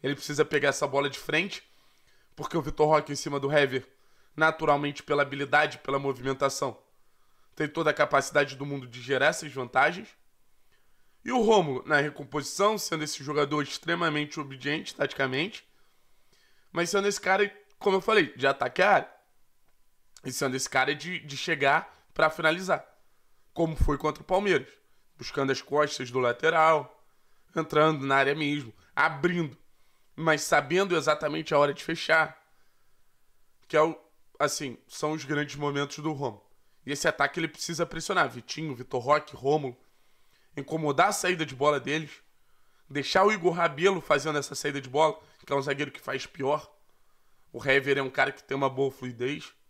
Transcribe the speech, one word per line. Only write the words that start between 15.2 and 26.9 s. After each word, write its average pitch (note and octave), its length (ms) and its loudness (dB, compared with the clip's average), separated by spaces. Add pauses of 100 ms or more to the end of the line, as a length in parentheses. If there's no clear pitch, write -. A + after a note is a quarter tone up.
mas E3+ 160 -2
sendo G3+ 180 2
esse G3+ 140 -2
cara, G3 340 2 (240)
como G3 200 2
eu - 20 2
falei, G3 340 2
de B2 120 -2
ataque C3 340 0
à G3+ 120 6
área. C#3 180 2 (1120)
E C3 80 -8
sendo C3 240 -4
esse B2+ 140 -6
cara C3+ 240 2
de, E3 260 -10
de C#3+ 160 -14
chegar C#3+ 580 0 (200)
pra D#3+ 160 4
finalizar. E3 520 0 (680)
Como D#3+ 240 -2
foi C#3+ 220 2
contra D3+ 240 -4
o - 20 -20
Palmeiras. F#3 440 0 (500)
Buscando C3+ 340 -4
as B2+ 80 -2
costas C#3+ 500 -2
do B2+ 80 -2
lateral, D#3 880 2 (500)